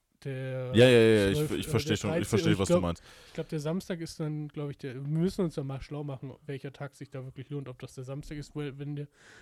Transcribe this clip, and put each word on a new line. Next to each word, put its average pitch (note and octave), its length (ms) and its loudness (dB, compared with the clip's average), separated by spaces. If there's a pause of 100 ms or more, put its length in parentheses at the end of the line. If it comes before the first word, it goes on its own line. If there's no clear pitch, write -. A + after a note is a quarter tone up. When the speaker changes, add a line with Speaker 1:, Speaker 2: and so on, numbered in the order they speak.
(240)
Speaker 1:
der C3 500 -6
Speaker 2:
Ja, A#2+ 140 10
ja, A#2+ 100 10
ja, A2 320 8
ich, F#2+ 80 2
Speaker 1:
zwölf, D3+ 140 0
Speaker 2:
ich D2+ 140 -4
Speaker 1:
äh, - 40 -10
Speaker 2:
verstehe D3 220 0
Speaker 1:
der G2+ 40 4
Speaker 2:
schon, - 140 -2
ich - 40 -2
Speaker 1:
dreizehnte, - 140 -2
Speaker 2:
verstehe, A2+ 200 2
Speaker 1:
und G#2+ 60 4
ich F#2 40 2
Speaker 2:
was F#2+ 100 0
du F3 60 4
Speaker 1:
glaub, F3+ 80 4
Speaker 2:
meinst. E3+ 200 -2 (260)
Speaker 1:
ich - 60 -20
glaub, D#3+ 140 -8
der D#3 120 -4
Samstag E3 400 -4
ist - 200 -10
dann, D3+ 280 -4
glaub D3 220 -8
ich, D3 80 -14
der, C3 160 -10
wir C3+ 80 -10
müssen E3 420 0
uns D#3 100 -2
dann C#3 120 -4
mal C3+ 140 -6
schlau D3 240 -10
machen, C3+ 280 -10 (140)
welcher C#3 260 -10
Tag C#3 240 -12
sich C3+ 140 -16
da C3 140 -10
wirklich C3 260 -14
lohnt, C#3 180 -8
ob B2+ 100 -16
das - 160 -16
der C3 100 -12
Samstag C#3 340 -10
ist, - 180 -12
weil C#3+ 220 -6
wenn D3 180 -8
der, C#3+ 100 -8 (360)